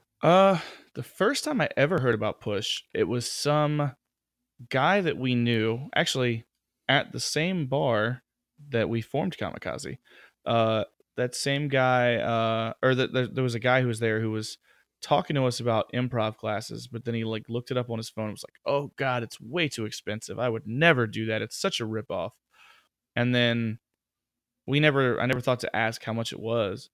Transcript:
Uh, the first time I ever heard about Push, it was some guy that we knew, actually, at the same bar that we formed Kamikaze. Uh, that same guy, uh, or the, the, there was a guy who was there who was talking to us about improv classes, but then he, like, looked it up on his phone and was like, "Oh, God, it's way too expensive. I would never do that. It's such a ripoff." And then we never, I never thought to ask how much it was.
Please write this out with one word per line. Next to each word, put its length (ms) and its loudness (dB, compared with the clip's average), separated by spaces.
Uh, 380 6
the 100 -6
first 400 0
time 180 0
I 140 0
ever 240 2
heard 160 2
about 260 -2
Push, 420 -4
it 120 2
was 240 -2
some 680 0
guy 320 2
that 160 0
we 180 0
knew, 600 0
actually, 500 0
at 220 2
the 80 -8
same 480 -2
bar 560 0
that 200 2
we 120 0
formed 360 -4
Kamikaze. 640 -8
Uh, 400 2
that 180 -2
same 320 -2
guy, 500 4
uh, 560 0
or 120 4
the, 120 2
the, 200 0
there 160 -4
was 120 0
a 40 -4
guy 220 4
who 60 2
was 120 -2
there 220 2
who 100 -2
was 260 -6
talking 340 0
to 100 2
us 140 0
about 340 0
improv 440 -2
classes, 500 -6
but 180 -12
then 100 -2
he, 80 -2
like, 260 -6
looked 220 -6
it 60 -2
up 120 -2
on 100 -4
his 100 -8
phone 160 -6
and 80 -6
was 120 -14
like, 200 -20
"Oh, 320 -2
God, 260 -2
it's 180 -12
way 280 -2
too 160 -6
expensive. 540 -8
I 100 0
would 180 -4
never 400 4
do 200 -4
that. 140 -2
It's 160 -8
such 240 -2
a 40 -4
ripoff." 460 -4
And 200 2
then 440 0
we 120 2
never, 420 4
I 60 0
never 140 0
thought 200 0
to 140 -4
ask 280 -2
how 100 -4
much 200 -4
it 60 -10
was. 540 -2